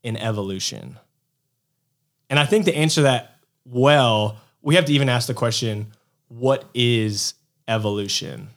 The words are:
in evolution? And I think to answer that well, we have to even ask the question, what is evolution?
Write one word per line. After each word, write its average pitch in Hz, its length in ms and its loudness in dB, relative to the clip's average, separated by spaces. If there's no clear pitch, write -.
in 113 140 -6
evolution? 98 800 -6
And 139 100 2
I 147 60 2
think 202 200 2
to 175 100 2
answer 156 280 2
that 127 320 0
well, 123 720 2
we 147 140 2
have 180 100 4
to 147 80 0
even 139 160 2
ask 123 180 0
the 131 60 -4
question, 110 540 -4
what 127 460 -2
is 113 600 0
evolution? 104 880 -4